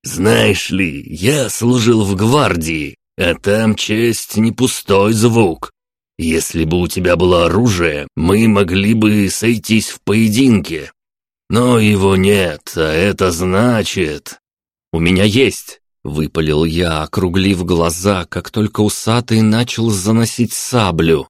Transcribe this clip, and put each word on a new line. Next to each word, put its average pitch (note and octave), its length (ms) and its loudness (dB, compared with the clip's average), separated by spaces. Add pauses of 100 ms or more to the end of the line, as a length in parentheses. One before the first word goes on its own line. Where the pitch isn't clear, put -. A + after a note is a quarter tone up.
"Знаешь G#2 600 0
ли, D#2+ 360 -4
я A2 440 -2
служил A#2 560 2
в G2 100 -2
гвардии, F2 800 -2 (220)
а F2 180 0
там G#2+ 400 0
честь A2+ 640 -4
не A2 160 0
пустой G#2+ 580 0
звук. A2+ 640 2 (440)
Если D#2+ 460 -2
бы E2+ 160 0
у F2+ 80 -2
тебя F2 300 0
было F2 300 4
оружие, E2+ 680 0
мы G2 320 2
могли G2+ 460 2
бы G#2+ 360 2
сойтись A2 600 -2
в - 160 -14
поединке. G#2 880 0 (560)
Но A#2+ 280 2
его G2+ 380 2
нет, F#2+ 640 0
а D#2 120 0
это F#2 420 0
значит". F#2 1080 -2 (540)
"У E2 80 -2
меня F2+ 240 4
есть", — A2 560 0 (240)
выпалил D2+ 580 -2
я, E2 400 -2
округлив F#2 640 -2
глаза, F2 640 0
как - 200 -10
только G#2+ 300 -2
усатый A2+ 600 0
начал A2+ 480 0
заносить A2 640 -2
саблю. E2 760 0